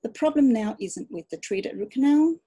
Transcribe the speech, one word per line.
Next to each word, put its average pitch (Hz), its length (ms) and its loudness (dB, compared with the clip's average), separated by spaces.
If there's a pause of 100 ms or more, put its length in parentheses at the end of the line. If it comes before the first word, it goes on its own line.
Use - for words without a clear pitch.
The 226 60 -6
problem 294 440 2
now 214 260 -2
isn't 180 300 -8
with 165 200 -12
the 160 80 -10
treated 190 380 -6
root 208 180 -10
canal 294 420 4 (120)